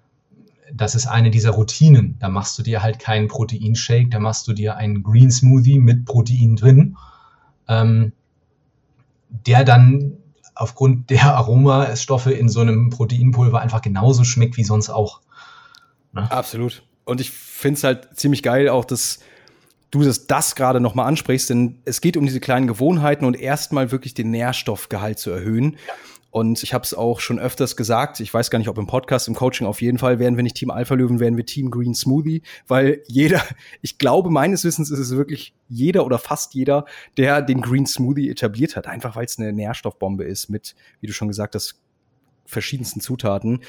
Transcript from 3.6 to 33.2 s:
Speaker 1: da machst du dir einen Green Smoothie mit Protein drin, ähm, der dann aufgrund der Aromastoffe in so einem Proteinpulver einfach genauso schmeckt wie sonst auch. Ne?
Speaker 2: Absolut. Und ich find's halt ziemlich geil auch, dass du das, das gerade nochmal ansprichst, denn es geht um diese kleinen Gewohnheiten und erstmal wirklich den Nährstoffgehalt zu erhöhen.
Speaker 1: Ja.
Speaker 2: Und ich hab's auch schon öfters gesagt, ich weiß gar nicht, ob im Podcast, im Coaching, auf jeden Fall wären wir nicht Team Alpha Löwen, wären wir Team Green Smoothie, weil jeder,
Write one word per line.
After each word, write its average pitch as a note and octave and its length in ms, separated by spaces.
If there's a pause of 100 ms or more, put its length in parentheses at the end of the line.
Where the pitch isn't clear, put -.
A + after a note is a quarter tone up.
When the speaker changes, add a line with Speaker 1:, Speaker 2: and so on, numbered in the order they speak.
Speaker 1:
da A2+ 100
machst A2 280
du A2 60
dir G#2 240
einen G#2 260
Green A#2 260
Smoothie C3 500
mit A#2+ 260
Protein A#2 500
drin, C3 420 (680)
ähm, A2+ 460 (1160)
der A#2+ 340
dann B2+ 500 (420)
aufgrund B2 540
der C3+ 260
Aromastoffe B2+ 960
in A#2 180
so G#2+ 120
einem A#2 280
Proteinpulver A#2+ 720
einfach A2+ 200
genauso A2+ 420
schmeckt A#2 340
wie A#2 60
sonst G#2+ 260
auch. - 320 (920)
Ne? G2+ 160
Speaker 2:
Absolut. A#2+ 540 (220)
Und B2+ 160
ich - 100
find's - 520
halt C3 320
ziemlich C#3+ 280
geil C3 260
auch, A#2+ 160
dass - 340 (720)
du C#3+ 120
das, C3+ 240
das C#3 280
gerade B2+ 240
nochmal B2 280
ansprichst, D3 420
denn A#2+ 360
es - 160
geht E3+ 160
um C#3+ 80
diese C3 160
kleinen C3 260
Gewohnheiten D3 580
und B2 140
erstmal C3+ 520
wirklich C3 220
den A2+ 180
Nährstoffgehalt A2 880
zu - 120
erhöhen. A2+ 460 (100)
Speaker 1:
Ja. - 60 (360)
Speaker 2:
Und A2+ 340
ich - 100
hab's - 200
auch A2+ 260
schon - 200
öfters - 360
gesagt, A#2+ 460
ich G#2+ 120
weiß A2+ 180
gar A#2+ 80
nicht, A2 100
ob G#2+ 80
im G2+ 100
Podcast, B2+ 400
im A2+ 80
Coaching, B2+ 320
auf G#2 140
jeden A#2+ 160
Fall B2 200
wären B2 200
wir B2 60
nicht A#2+ 120
Team B2+ 160
Alpha B2 240
Löwen, B2 240
wären A#2 160
wir A#2+ 100
Team C3 260
Green A#2+ 220
Smoothie, D#3 480 (260)
weil C3+ 400
jeder, D3 340 (200)